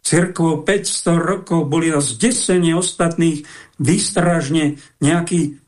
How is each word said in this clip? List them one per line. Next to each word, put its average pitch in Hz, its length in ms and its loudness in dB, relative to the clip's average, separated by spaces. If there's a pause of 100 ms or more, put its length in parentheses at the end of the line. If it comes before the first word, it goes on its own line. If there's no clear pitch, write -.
Cirkvou 165 640 0
päťsto 180 560 0
rokov 170 480 -2
boli 160 240 0
na 143 80 0
zdesenie 170 720 0
ostatných 165 720 0 (320)
výstražne 160 1040 0 (200)
nejakí 165 680 0